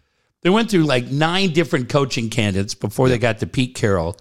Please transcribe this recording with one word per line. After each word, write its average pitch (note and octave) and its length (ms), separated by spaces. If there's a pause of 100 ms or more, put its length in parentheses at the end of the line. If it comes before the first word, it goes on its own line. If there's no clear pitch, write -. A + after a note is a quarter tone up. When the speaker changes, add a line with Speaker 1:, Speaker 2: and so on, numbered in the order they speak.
(440)
Speaker 1:
They E3+ 60
went G#3+ 220
through, E3+ 140
like, B2+ 260
nine E3+ 420
different D3+ 360
coaching C3 400
candidates G#2 440
before B2+ 360
they B2 60
Speaker 2:
Yep. G#2+ 60
Speaker 1:
got A2+ 180
to G2+ 80
Pete B2+ 280
Carroll. F2+ 460